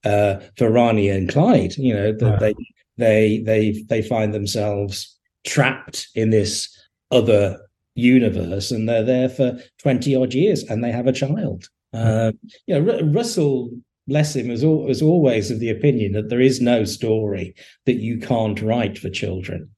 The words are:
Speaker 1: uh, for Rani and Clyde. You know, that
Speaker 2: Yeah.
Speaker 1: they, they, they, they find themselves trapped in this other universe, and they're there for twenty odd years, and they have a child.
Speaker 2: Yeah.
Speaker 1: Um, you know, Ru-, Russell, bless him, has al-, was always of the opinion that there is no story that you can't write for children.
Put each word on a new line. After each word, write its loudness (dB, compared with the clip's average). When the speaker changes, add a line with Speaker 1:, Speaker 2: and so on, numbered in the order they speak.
Speaker 1:
uh, 0
for 2
Rani 2
and -2
Clyde. 2
You 0
know, 0
that -2
Speaker 2:
Yeah. 4
Speaker 1:
they, 0
they, 4
they, 0
they -2
find -2
themselves -4
trapped -2
in 0
this 0
other 2
universe, 2
and -2
they're 2
there 0
for -2
twenty 0
odd 0
years, 0
and -6
they -2
have -2
a 2
child. -4
Speaker 2:
Yeah. 0
Speaker 1:
Um, -4
you -2
know, 2
Ru-, 0
Russell, -2
bless 0
him, -4
has -2
al-, 2
was 0
always 2
of -4
the -2
opinion 0
that -4
there 2
is 4
no 2
story -4
that 0
you -4
can't -2
write -2
for -10
children. -8